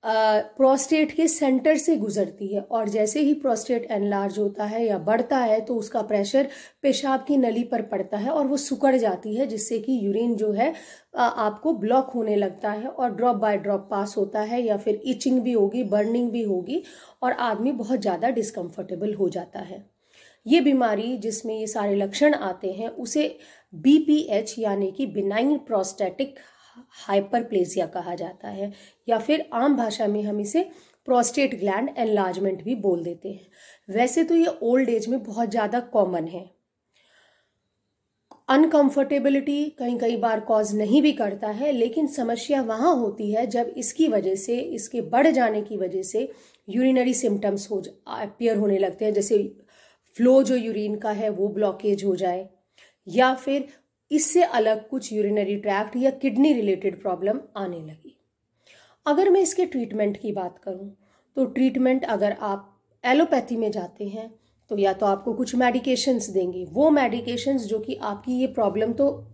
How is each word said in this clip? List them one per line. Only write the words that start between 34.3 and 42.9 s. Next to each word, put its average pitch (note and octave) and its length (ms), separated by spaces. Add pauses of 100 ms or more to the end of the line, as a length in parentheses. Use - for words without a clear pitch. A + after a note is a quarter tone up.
ये E4 120 (160)
ओल्ड B3 260
एज A3 180
में B3 160
बहुत A3+ 260
ज़्यादा A3 300
कॉमन F#3 440
है। F3+ 280 (2000)
अनकंफर्टेबिलिटी C#4+ 1300
कहीं B3 200
कई A#3 180
बार A3 220
कॉज G#3+ 360
नहीं G#3+ 260
भी D4+ 100
करता G#3 360
है, A#3 240
लेकिन A#3+ 360
समस्या B3 540
वहाँ A#3 340